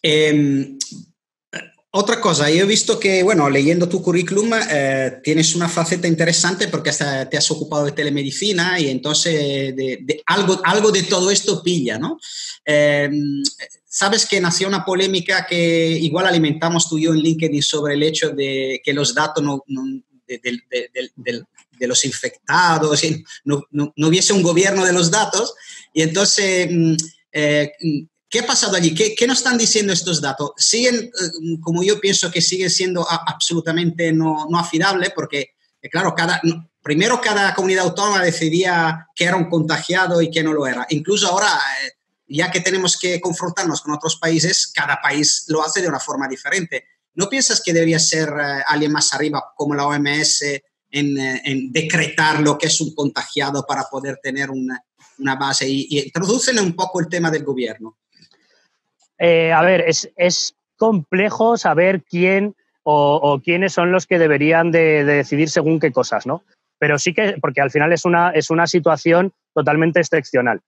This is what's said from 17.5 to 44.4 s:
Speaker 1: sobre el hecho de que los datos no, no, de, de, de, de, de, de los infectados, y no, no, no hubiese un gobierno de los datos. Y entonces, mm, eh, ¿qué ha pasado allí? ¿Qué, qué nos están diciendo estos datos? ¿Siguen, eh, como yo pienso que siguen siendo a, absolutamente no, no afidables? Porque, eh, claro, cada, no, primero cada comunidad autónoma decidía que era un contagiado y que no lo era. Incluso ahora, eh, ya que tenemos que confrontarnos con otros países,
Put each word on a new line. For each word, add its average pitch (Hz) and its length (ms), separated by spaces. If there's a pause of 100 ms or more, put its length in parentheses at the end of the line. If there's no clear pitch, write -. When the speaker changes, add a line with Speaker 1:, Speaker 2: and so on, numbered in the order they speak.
Speaker 1:
sobre 147 300
el 147 100
hecho 156 280
de 135 520
que 143 100
los 139 220
datos 156 260
no, 143 260
no, 135 160 (440)
de, 123 100
de, 120 220 (100)
de, 123 240
de, 127 220
de, 120 280 (360)
de 127 80
los 123 160
infectados, 156 1000
y 160 200 (220)
no, 143 260
no, 147 240
no 151 120
hubiese 185 260
un 190 100
gobierno 185 420
de 180 80
los 175 160
datos. 208 460 (380)
Y 156 80
entonces, 185 680
mm, 165 260 (360)
eh, 147 400 (560)
¿qué - 120
ha 190 60
pasado 208 300
allí? 165 180
¿Qué, 214 220
qué 240 120
nos 254 100
están 247 200
diciendo 208 360
estos 175 260
datos? 139 380
¿Siguen, 240 380
eh, 170 680
como 170 220
yo 202 180
pienso 196 300
que 175 100
siguen 185 280
siendo 180 400
a, 165 180
absolutamente 165 840
no, 156 380
no 170 100
afidables? 180 520
Porque, 143 400 (300)
eh, 127 80
claro, 170 260
cada, 170 280
no, 165 260 (120)
primero 208 400
cada 202 320
comunidad 185 320
autónoma 196 360
decidía 170 920
que 175 100
era 180 120
un 175 120
contagiado 170 720
y 165 100
que 160 120
no 156 80
lo 147 160
era. 123 220
Incluso 180 380
ahora, 196 200
eh, 135 440 (360)
ya 170 220
que 180 100
tenemos 185 380
que 180 240
confrontarnos 175 600
con 151 120
otros 156 240
países, 165 580